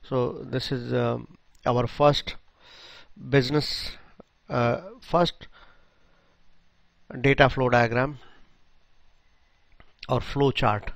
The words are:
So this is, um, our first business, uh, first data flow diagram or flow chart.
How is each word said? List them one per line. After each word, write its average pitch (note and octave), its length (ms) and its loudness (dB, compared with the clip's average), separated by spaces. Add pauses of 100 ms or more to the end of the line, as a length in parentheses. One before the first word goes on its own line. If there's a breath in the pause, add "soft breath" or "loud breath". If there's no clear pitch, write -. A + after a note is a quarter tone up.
So - 420 -4
this B2+ 280 -6
is, B2 220 -6
um, A#2+ 440 -4 (280)
our B2 200 0
first - 500 2 (920 loud breath)
business, C#3 640 0 (560 soft breath)
uh, A#2+ 320 0 (220)
first - 460 -2 (1700 soft breath)
data C#3 300 6
flow B2+ 180 0
diagram A#2+ 520 0 (1900 soft breath)
or B2 140 0
flow C#3 300 0
chart. G#2 440 -2